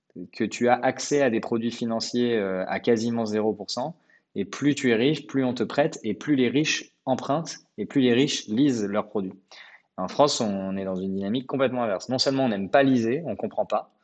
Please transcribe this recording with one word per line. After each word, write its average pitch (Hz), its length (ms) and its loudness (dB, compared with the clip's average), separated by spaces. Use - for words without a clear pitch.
que 113 120 -4
tu 120 240 0
as 120 80 6
accès 131 460 0
à 131 80 4
des 110 100 0
produits 113 320 -2
financiers, 117 640 -2
euh, 95 320 -2
à - 120 -4
quasiment 117 460 2
zéro 107 280 2
pour 101 160 -10
cent. 139 260 -6
Et 101 100 -2
plus 143 300 0
tu 131 160 2
es 113 40 6
riche, 147 320 2
plus 135 180 0
on 123 100 0
te 117 100 -2
prête, - 380 0
et 107 120 -2
plus 147 220 0
les 123 120 4
riches - 440 -2
empruntent, 139 520 -2
et 104 80 -4
plus - 140 0
les 123 140 6
riches 139 320 2
lisent 117 380 2
leurs 101 240 -2
produits. 95 300 -6
En 92 120 -4
France, 143 320 2
on 98 360 -2
est 98 80 -4
dans 95 120 -4
une 95 180 -4
dynamique 104 320 -4
complètement 127 380 0
inverse. 98 240 -2
Non 127 100 -2
seulement 135 260 0
on 123 40 2
n'aime 98 220 -2
pas 139 120 6
liser, 131 440 2
on 107 100 -4
comprend 104 300 -4
pas. - 260 -4